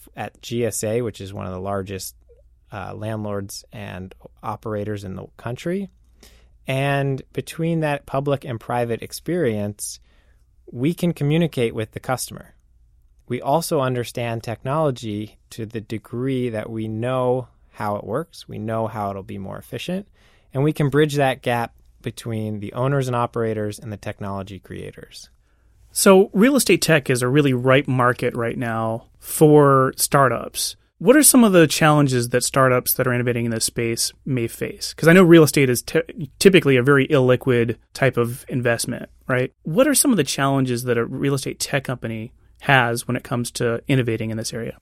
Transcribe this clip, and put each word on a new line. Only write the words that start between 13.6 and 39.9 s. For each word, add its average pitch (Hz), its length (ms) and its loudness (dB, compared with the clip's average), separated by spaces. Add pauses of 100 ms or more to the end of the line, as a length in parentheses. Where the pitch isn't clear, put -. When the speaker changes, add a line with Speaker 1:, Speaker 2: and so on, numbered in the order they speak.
Speaker 1:
understand 120 640 -4
technology 120 920 -4 (140)
to 113 140 -10
the 107 160 -8
degree 123 680 -6
that 110 200 -8
we 110 180 -8
know 123 600 -2 (240)
how 104 260 -6
it - 60 -10
works, 139 440 -10
we 110 120 -12
know 113 280 -4
how 104 220 -6
it'll 98 140 -10
be 101 140 -14
more 98 200 -12
efficient, 175 500 -10 (460)
and 131 100 0
we 151 100 2
can 147 160 0
bridge 143 260 2
that 131 260 0
gap 120 340 -4 (260)
between 110 580 -8
the 104 140 -12
owners 131 340 -2
and 123 80 -4
operators 113 640 -4
and 110 120 -14
the 101 60 -10
technology 98 600 -10
creators. - 720 -16 (600)
Speaker 2:
So 196 420 6
real 247 220 4
estate 208 260 2
tech 156 280 2
is 123 120 0
a 123 60 0
really 139 260 4
ripe 131 340 2
market 123 480 0
right 117 220 -4
now 113 500 -4 (120)
for 143 760 6
startups. - 800 0 (240)
What 233 180 6
are 294 60 8
some 254 200 8
of 208 80 6
the 165 160 8
challenges 139 640 2
that 123 140 0
startups 127 500 2
that 127 140 -2
are 123 60 0
innovating 120 320 -2
in 117 60 -2
this 113 140 -4
space 117 480 -4 (100)
may 120 240 -2
face? - 460 -10
'Cause - 140 0
I 165 60 8
know 190 100 10
real 165 200 10
estate 139 260 4
is 123 120 -2
ty-, - 220 -2 (340)
typically 165 400 6
a 120 60 4
very 135 240 4
illiquid 123 720 2 (160)
type 127 240 0
of 120 300 -4
investment, 120 640 -4 (180)
right? 127 240 -2 (120)
What 214 240 2
are 277 80 2